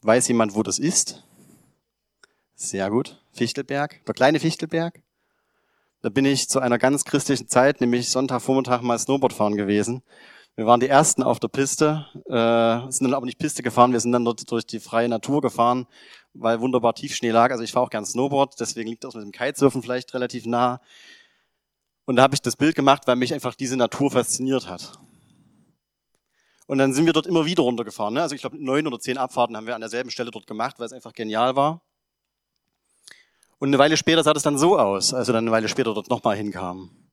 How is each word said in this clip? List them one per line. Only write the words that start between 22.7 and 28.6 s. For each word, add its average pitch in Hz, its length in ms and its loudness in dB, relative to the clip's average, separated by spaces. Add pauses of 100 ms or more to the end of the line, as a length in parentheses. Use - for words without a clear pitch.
gemacht, 139 300 4
weil 123 100 4
mich 123 160 -2
einfach 127 220 -6
diese 131 240 -6
Natur 139 320 0
fasziniert 127 580 -2
hat. - 320 -16 (1700)
Und 135 140 -2
dann 135 140 4
sind 147 120 4
wir 165 80 4
dort 156 140 0
immer 165 180 2
wieder 175 160 2
runtergefahren, 113 540 -2
ne? 160 80 0
Also 147 100 -4
ich 139 80 -12
glaub, 135 120 -8
neun 147 340 -2